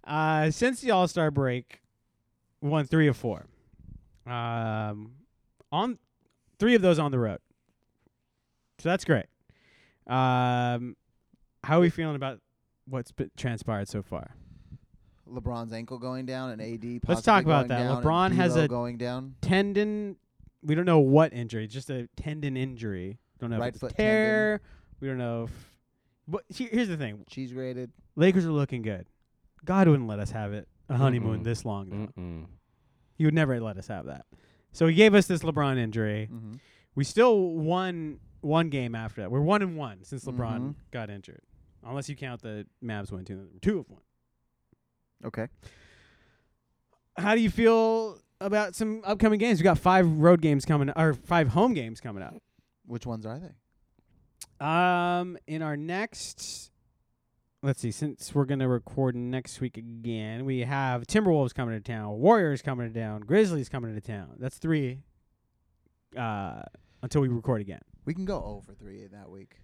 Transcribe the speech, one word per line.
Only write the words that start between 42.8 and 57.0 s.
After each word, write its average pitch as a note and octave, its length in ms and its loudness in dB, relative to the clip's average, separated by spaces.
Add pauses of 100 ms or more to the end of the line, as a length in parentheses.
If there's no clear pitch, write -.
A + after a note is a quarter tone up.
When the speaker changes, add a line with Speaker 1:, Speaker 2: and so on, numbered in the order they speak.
Speaker 1:
Mavs G#2 260 -8
win F#2 140 -10
two, F#2+ 240 -14 (140)
two G3+ 180 0
of - 100 -16
one. - 120 -20 (1200)
Speaker 2:
Okay. A2+ 240 -8 (1700)
Speaker 1:
How G3+ 180 2
do A#3 60 4
you A3 100 4
feel A3+ 680 4 (220)
about G3+ 340 -2
some A3 300 -4
upcoming G#3+ 340 4
games? A3 200 4
We D#3 60 2
got F3 140 6
five F#3 320 6
road D#3+ 320 8
games D3 220 4
coming, C#3+ 300 2
or D#3+ 200 4
five D#3+ 340 2
home G3+ 260 4
games A2+ 260 -6
coming G2+ 220 -10
up. - 140 -14 (480)
Speaker 2:
Which A#2+ 220 -10
ones A2+ 200 -8
are A#2 120 -10
they? - 1300 -20
Speaker 1:
Um, F3 720 0 (100)
in D#3 160 -6
our D3+ 140 -4
next, - 920 -10 (920)